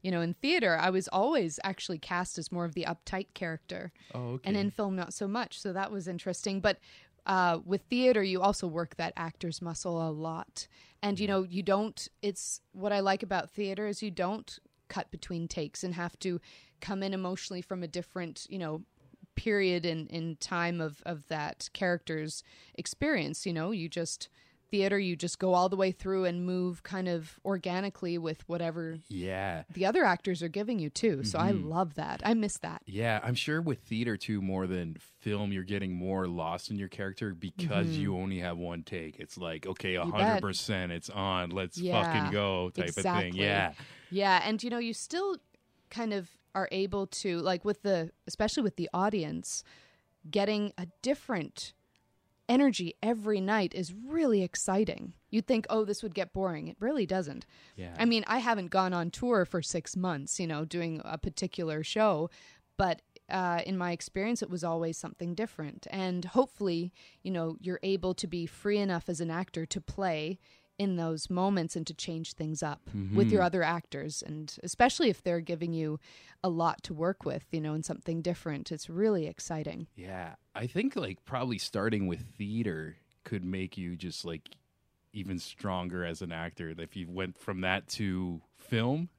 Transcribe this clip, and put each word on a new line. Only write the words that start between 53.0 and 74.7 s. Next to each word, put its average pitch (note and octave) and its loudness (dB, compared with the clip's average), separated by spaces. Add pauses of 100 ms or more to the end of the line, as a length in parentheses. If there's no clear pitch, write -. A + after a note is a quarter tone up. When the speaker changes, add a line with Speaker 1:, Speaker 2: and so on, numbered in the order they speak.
Speaker 1:
every G#3+ 2
night G3 4
is F3 -2
really B3+ 4
exciting. F#3 2 (160)
You'd A3 2
think, A3 4
"Oh, A3 4
this G3+ -2
would G3 -6
get F#3 -2
boring." E3+ 0
It - -10
really A#3+ 2
doesn't. C#3+ -2 (300)
Speaker 2:
Yeah. F2 -8
Speaker 1:
I A3+ 6
mean, A3+ 6
I A#3+ 2
haven't A3 2
gone F#3 4
on F3 0
tour A#3 4
for E3+ -2
six - -4
months, F3 -2
you F3 0
know, D#3 -2
doing E3 -2
a D#3+ -6
particular D#3+ -2
show, F3+ 4 (480)
but, F3+ 4 (280)
uh, F3+ 2
in F#3+ 0
my F3 0
experience, G3 -2
it F3+ -4
was F3 -2
always E3 0
something F3 -6
different. F#3 -6
And F3+ -2
hopefully, F3+ 2 (300)
you F#3+ -6
know, E3 -2
you're F3+ -4
able F#3 0
to - -4
be E3+ -2
free G#3 0
enough F#3 0
as E3 -2
an E3+ 0
actor E3 -2
to - -4
play E3+ -2 (400)
in G3 2
those E3 0
moments F3+ 2
and D#3+ -2
to E3 -8
change E3 -6
things D#3 -2
up D3+ -6 (240)
with A3 10
your G#3+ 8
Speaker 2:
Mm-hmm. F3+ 6
Speaker 1:
other F3 2
actors, D3+ -2
and D3+ -10
especially A#3+ 6